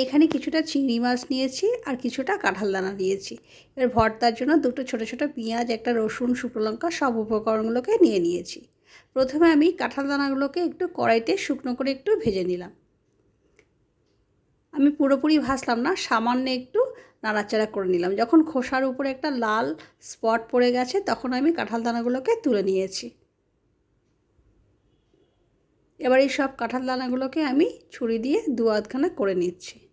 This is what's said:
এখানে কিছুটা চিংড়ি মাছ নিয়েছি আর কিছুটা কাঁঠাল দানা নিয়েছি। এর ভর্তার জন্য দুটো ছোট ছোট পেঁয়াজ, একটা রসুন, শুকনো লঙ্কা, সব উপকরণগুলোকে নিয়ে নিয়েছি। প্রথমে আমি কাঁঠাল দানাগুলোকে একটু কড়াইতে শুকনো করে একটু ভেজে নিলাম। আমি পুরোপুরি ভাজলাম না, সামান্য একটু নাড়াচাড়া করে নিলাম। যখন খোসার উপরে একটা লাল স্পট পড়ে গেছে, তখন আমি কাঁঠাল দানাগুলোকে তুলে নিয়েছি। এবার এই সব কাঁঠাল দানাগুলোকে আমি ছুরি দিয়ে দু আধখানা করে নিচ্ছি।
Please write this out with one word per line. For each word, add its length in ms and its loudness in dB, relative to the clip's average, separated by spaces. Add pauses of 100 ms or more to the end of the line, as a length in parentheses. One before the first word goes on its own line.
এখানে 260 4
কিছুটা 360 0
চিংড়ি 380 0
মাছ 200 0 (100)
নিয়েছি 360 -2 (200)
আর 100 -2
কিছুটা 400 -2
কাঁঠাল 360 -2
দানা 200 -2
নিয়েছি। 420 -4 (420)
এর 120 0
ভর্তার 460 2
জন্য 220 0
দুটো 260 0
ছোট 200 -4
ছোট 240 -6
পেঁয়াজ, 440 -4
একটা 220 -2
রসুন, 420 0
শুকনো 280 -6
লঙ্কা, 280 -2
সব 260 0
উপকরণগুলোকে 840 0
নিয়ে 180 6
নিয়েছি। 420 -2 (520)
প্রথমে 360 2
আমি 240 6
কাঁঠাল 360 -4
দানাগুলোকে 560 0
একটু 240 -4
কড়াইতে 480 2
শুকনো 380 -4
করে 160 -2
একটু 260 -4
ভেজে 280 0
নিলাম। 280 -4 (2000)
আমি 160 4
পুরোপুরি 480 2
ভাজলাম 420 0
না, 160 0
সামান্য 540 0
একটু 300 -4 (420)
নাড়াচাড়া 440 0
করে 220 -4
নিলাম। 260 0
যখন 280 4
খোসার 420 -2
উপরে 260 -2
একটা 200 -6
লাল 360 0 (340)
স্পট 480 -2
পড়ে 240 4
গেছে, 280 0
তখন 320 -2
আমি 200 2
কাঁঠাল 300 -2
দানাগুলোকে 500 -2 (100)
তুলে 200 2
নিয়েছি। 440 -2 (3000)
এবার 200 4
এই 100 4
সব 260 0
কাঁঠাল 300 -4
দানাগুলোকে 580 -2
আমি 220 2 (240)
ছুরি 280 -2
দিয়ে 200 0 (100)
দু 200 0
আধখানা 400 0
করে 260 -2
নিচ্ছি। 420 -4 (160)